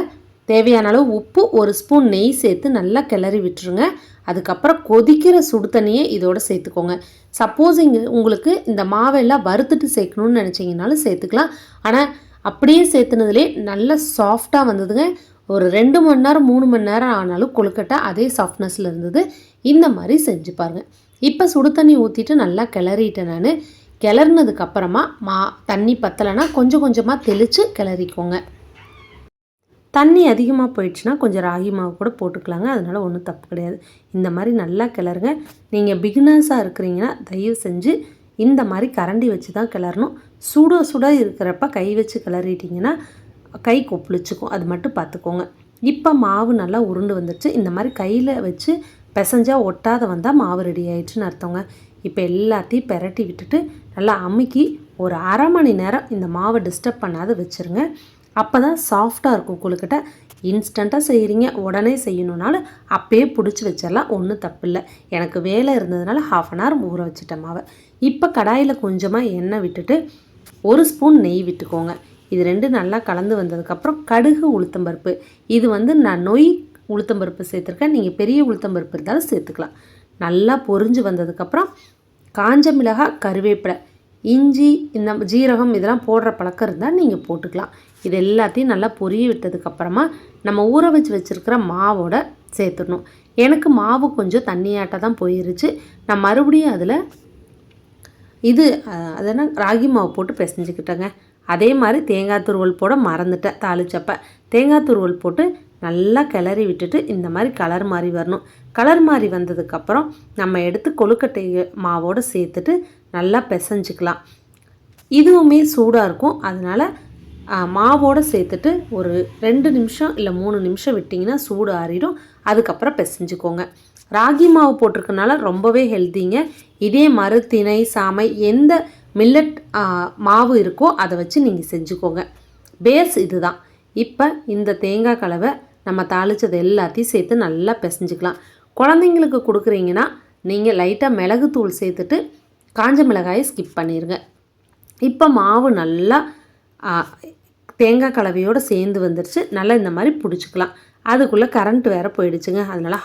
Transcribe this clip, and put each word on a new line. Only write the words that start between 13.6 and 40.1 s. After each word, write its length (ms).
சாஃப்டா 400
வந்ததுங்க. 560
ஒரு 240
ரெண்டு 300
மணி 200
நேரம், 240
மூணு 220
மணி 160
நேரம் 300
ஆனாலும் 420
கொழுக்கட்டை 380
அதே 440
சாஃப்ட்னஸ்ல 420
இருந்தது. 540
இந்த 280
மாதிரி 380
செஞ்சு 300
பாருங்க. 280
இப்ப 280
சுடு 260
தண்ணி 260
ஊத்திட்டு 360
நல்லா 300
கிளறிட்டேன் 600
நானு. 380
கிளறினதுக்கு 580
அப்புறமா 580
மா-, 260
தண்ணி 300
பத்தலைன்னா 560
கொஞ்சம் 400
கொஞ்சமா 340
தெளிச்சு 340
கிளறிக்கோங்க. 640
தண்ணி 360
அதிகமா 420
போயிடுச்சுன்னா 480
கொஞ்சம் 280
ராகி 280
மாவு 240
கூட 140
போட்டுக்கலாங்க. 540
அதனால 380
ஒண்ணும் 200
தப்பு 260
கிடையாது. 340
இந்த 200
மாதிரி 260
நல்லா 280
கிளறுங்க. 500
நீங்க 240
பிகினர்ஸா 680
இருக்கிறீங்கன்னா 600
தயவு 380
செஞ்சு 380
இந்த 280
மாதிரி 280
கரண்டி 340
வச்சு 260
தான் 160
கிளறணும். 440